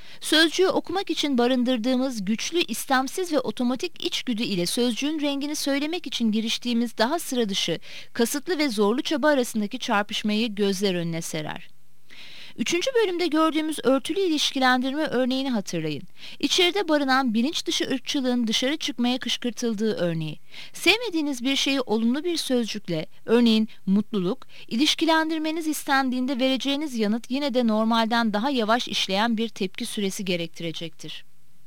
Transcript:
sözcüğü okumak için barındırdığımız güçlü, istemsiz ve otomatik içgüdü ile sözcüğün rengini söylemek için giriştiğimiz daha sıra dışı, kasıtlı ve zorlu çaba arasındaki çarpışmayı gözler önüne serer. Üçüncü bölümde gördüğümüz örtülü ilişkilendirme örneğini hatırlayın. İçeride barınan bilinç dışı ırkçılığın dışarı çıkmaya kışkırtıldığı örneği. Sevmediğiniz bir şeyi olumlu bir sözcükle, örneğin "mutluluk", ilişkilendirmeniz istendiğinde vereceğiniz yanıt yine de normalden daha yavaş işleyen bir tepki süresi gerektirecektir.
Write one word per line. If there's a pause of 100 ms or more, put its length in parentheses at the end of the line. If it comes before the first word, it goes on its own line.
(200)
sözcüğü
okumak
için
barındırdığımız
güçlü,
istemsiz
ve
otomatik
içgüdü
ile
sözcüğün
rengini
söylemek
için
giriştiğimiz
daha
sıra
dışı, (340)
kasıtlı
ve
zorlu
çaba
arasındaki
çarpışmayı
gözler
önüne
serer. (880)
Üçüncü
bölümde
gördüğümüz
örtülü
ilişkilendirme
örneğini
hatırlayın. (360)
İçeride
barınan
bilinç
dışı
ırkçılığın
dışarı
çıkmaya
kışkırtıldığı
örneği. (340)
Sevmediğiniz
bir
şeyi
olumlu
bir
sözcükle, (200)
örneğin (180)
"mutluluk", (220)
ilişkilendirmeniz
istendiğinde
vereceğiniz
yanıt
yine
de
normalden
daha
yavaş
işleyen
bir
tepki
süresi
gerektirecektir. (420)